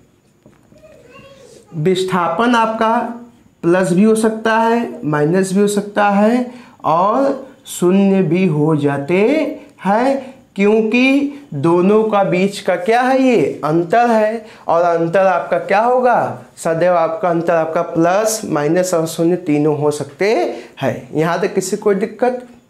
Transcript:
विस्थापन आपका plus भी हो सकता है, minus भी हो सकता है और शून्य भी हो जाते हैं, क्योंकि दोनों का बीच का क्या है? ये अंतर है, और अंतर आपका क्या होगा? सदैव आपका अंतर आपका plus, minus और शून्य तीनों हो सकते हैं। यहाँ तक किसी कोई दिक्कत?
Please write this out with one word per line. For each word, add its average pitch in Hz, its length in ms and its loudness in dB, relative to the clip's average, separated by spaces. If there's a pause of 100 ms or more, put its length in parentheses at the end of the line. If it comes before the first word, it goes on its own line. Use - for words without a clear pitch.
(1700)
विस्थापन 185 800 0
आपका 226 420 0 (680)
plus 180 300 2
भी 180 100 4
हो 220 120 6
सकता 220 440 0
है, 233 300 0 (160)
minus 156 480 0
भी 196 80 2
हो 202 80 2
सकता 202 420 -2
है 226 400 2 (340)
और 220 600 0 (220)
शून्य 190 540 2
भी 180 240 0
हो 151 300 2
जाते 143 440 -2 (640)
हैं, 247 500 -2 (220)
क्योंकि 240 800 2 (200)
दोनों 180 500 2
का 208 200 0
बीच 180 360 -2
का 185 160 -2
क्या 226 240 0
है? 262 220 2
ये 226 420 2
अंतर 170 460 2
है, 220 360 0 (220)
और 170 140 2
अंतर 170 440 2
आपका 175 320 0
क्या 196 220 0
होगा? 233 600 0 (140)
सदैव 175 380 0
आपका 165 360 0
अंतर 170 220 -2
आपका 165 300 0
plus, 180 640 0
minus 156 500 -2
और 160 120 0
शून्य 170 300 0
तीनों 147 420 0
हो 147 120 0
सकते 165 400 -4 (500)
हैं। - 320 -6
यहाँ 170 280 -2
तक 196 140 -4
किसी 196 220 -4
कोई 208 180 0
दिक्कत? 226 520 -4 (240)